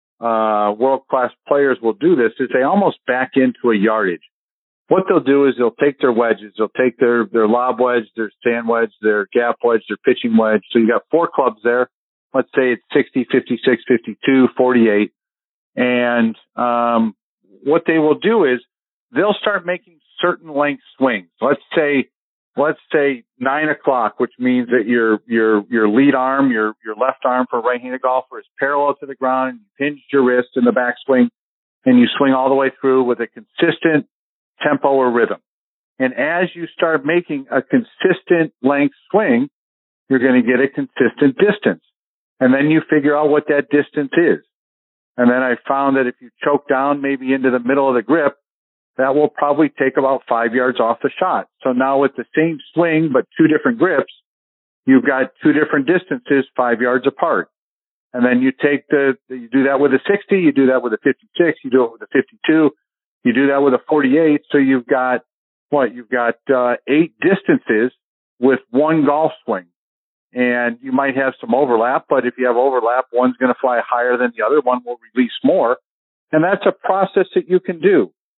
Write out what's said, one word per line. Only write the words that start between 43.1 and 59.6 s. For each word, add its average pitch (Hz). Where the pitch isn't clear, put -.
out 151
what 147
that 143
distance 147
is. 165
And 123
then 127
I 123
found 139
that 131
if 123
you 120
choke 147
down 139
maybe 131
into 131
the 123
middle 135
of 131
the 120
grip, 143
that 135
will 147
probably 147
take 135
about 135
five 117
yards 127
off 117
the 135
shot. 151
So 135
now 135
with 135
the 117
same 160
swing, 160
but 131
two 160
different 143
grips, 165
you've 131
got 131
two 151
different 147
distances 143
five 120
yards 127
apart. 135
And 123
then 123
you 131
take 143
the, 139
you 123
do 135